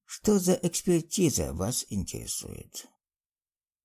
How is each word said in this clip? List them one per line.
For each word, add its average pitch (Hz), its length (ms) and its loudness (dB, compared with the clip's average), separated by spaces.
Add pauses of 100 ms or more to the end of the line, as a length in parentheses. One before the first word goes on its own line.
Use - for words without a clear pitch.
Что - 340 2
за 180 140 4
экспертиза 165 1000 0
вас 95 360 -2
интересует?» - 960 -8 (960)